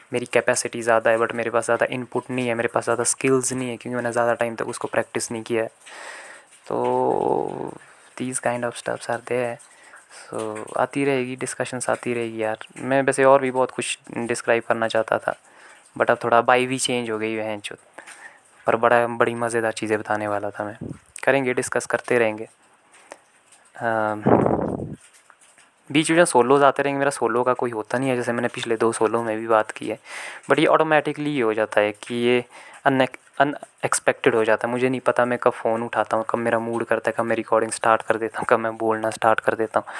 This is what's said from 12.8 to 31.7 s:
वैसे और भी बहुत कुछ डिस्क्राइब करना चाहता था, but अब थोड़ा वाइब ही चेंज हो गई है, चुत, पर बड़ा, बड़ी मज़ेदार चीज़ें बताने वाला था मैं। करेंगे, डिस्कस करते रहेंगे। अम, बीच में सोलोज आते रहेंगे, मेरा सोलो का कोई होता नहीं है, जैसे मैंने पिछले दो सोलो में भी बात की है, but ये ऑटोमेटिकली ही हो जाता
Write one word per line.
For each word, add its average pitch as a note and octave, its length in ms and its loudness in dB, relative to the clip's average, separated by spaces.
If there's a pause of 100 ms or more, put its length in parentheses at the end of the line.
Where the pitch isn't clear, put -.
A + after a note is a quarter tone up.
वैसे C3+ 220 2
और C3+ 180 8
भी B2+ 100 0
बहुत B2+ 200 0
कुछ - 280 -6 (120)
डिस्क्राइब A#2 520 -2
करना A2+ 240 0
चाहता A2 300 0
था, - 180 -4 (600)
but A#2+ 140 2
अब A#2 120 2
थोड़ा A#2 160 6
वाइब B2+ 300 4
ही C3 100 -4
चेंज B2 300 -2
हो G#2+ 100 -4
गई A2 140 -4
है, G#2+ 260 -6
चुत, - 180 -14 (920)
पर A#2 80 4
बड़ा, A#2 320 4
बड़ी A#2 280 0
मज़ेदार A#2 360 -2
चीज़ें A2 280 -2
बताने G#2+ 280 -4
वाला G#2 220 -4
था G#2 160 -8
मैं। G#2 120 -10 (460)
करेंगे, C3 300 2
डिस्कस B2 320 -2
करते - 340 0
रहेंगे। A2 300 -2 (1300)
अम, A2 420 -2 (1700)
बीच D#3 200 2
में E3+ 140 8
सोलोज C3+ 380 6
आते C#3 200 6
रहेंगे, C#3 160 0
मेरा C#3 120 2
सोलो A#2+ 320 0
का B2+ 100 2
कोई A#2+ 180 -2
होता A2 260 -4
नहीं C3+ 120 0
है, B2+ 60 0
जैसे A#2+ 160 -2
मैंने A#2+ 160 -2
पिछले A#2 300 -2
दो A2+ 140 2
सोलो A2+ 320 0
में A2 140 -4
भी A2+ 100 -6
बात A2 240 2
की A#2 160 -10
है, A2 120 -6 (500)
but C#3+ 100 6
ये D#3 60 4
ऑटोमेटिकली D3+ 640 2
ही D3 100 -2
हो A2 140 2
जाता G#2+ 280 0